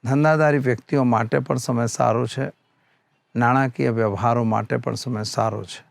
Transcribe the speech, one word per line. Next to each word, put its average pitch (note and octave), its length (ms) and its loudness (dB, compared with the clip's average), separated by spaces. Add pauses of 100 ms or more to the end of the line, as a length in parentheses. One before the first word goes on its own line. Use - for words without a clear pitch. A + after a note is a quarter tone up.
ધંધાદારી D3+ 540 4
વ્યક્તિઓ C3 460 0
માટે A#2 340 2
પણ C3 180 -2
સમય A#2+ 300 -2
સારો A#2+ 400 0
છે. C3+ 260 -8 (840)
નાણાકીય B2+ 540 2
વ્યવહારો A2+ 540 0
માટે A2 320 0
પણ A#2 180 -4
સમય A2+ 280 -6
સારો G#2+ 420 -2
છે - 260 -16